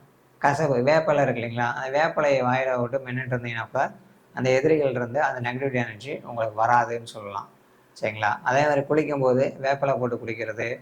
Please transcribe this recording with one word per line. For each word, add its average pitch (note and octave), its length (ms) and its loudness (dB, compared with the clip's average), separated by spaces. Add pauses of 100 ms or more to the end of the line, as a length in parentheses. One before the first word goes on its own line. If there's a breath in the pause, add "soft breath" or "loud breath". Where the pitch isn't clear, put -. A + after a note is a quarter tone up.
(440)
கசப்பு, C#3+ 320 4 (120)
வேப்பிலை D#3 360 4
இருக்கு B2+ 160 -2
இல்லைங்களா, A#2+ 360 -2
அந்த C3 120 -6 (100)
வேப்பிலையை D3+ 500 2
வாயில C3 320 0
விட்டு A#2+ 260 -2
மென்னுட்டு B2+ 280 -4
இருந்தீங்கன்னா A#2 360 -6
கூட C3+ 140 0 (500)
அந்த B2+ 140 -2 (100)
எதிரிகள் C#3+ 400 2
இருந்து B2 300 -2
அந்த C3 180 -4
நெகட்டிவ் B2+ 380 -2
எனர்ஜி A2+ 280 -12 (160)
உங்களுக்கு A2+ 340 -4
வராதுன்னு A#2 520 2
சொல்லலாம். G2+ 340 -10 (480)
சரிங்களா? G#2+ 340 -2 (180)
அதே C3+ 200 4
மாதிரி C#3 220 2
குளிக்கும்போது C#3 540 2 (200)
வேப்பிலை C#3 360 2
போட்டு A#2+ 220 -2
குளிக்கிறது, A2+ 460 -6 (140)